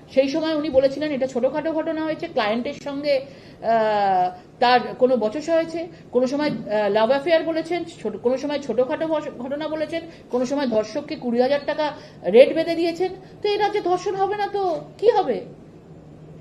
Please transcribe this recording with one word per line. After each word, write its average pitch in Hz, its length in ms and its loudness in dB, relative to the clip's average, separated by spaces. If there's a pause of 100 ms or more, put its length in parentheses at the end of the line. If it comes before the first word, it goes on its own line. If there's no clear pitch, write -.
(100)
সেই 269 180 4
সময় 320 260 -2
উনি 302 160 -2
বলেছিলেন, 277 420 2
"এটা 262 140 -2
ছোটখাটো 285 460 -2
ঘটনা 311 320 -2
হয়েছে, 311 240 -4
ক্লায়েন্টের 233 460 -2
সঙ্গে, 285 420 -2
আহ, 208 1200 0 (200)
তার 247 220 6 (180)
কোনো 254 180 4
বচসা 302 380 0
হয়েছে, 330 320 -2 (260)
কোনো 247 140 4
সময়, 285 240 0
আহ, 208 380 -2
লাভ 214 200 4
অ্যাফেয়ার 311 340 2
বলেছেন, 320 420 -2
ছোট, - 320 -8
কোনো 247 200 0
সময় 285 220 -4
ছোটখাটো 285 500 -2
বস-, 302 300 -2
ঘটনা 285 300 -6
বলেছেন, 311 340 -4 (280)
কোনো 247 160 -2
সময় 277 200 -2
ধর্ষককে 233 500 -2
কুড়ি 240 240 -2
হাজার 277 260 2
টাকা 302 260 -2 (400)
রেট 269 220 8
বেঁধে 330 200 0
দিয়েছেন।" 339 380 -2 (300)
তো 415 60 0
এই 415 80 0
রাজ্যে 415 240 0
ধর্ষণ 359 340 0
হবে 392 220 0
না 403 100 -2
তো 381 340 -2 (180)
কি 427 120 6
হবে? 294 300 0 (1000)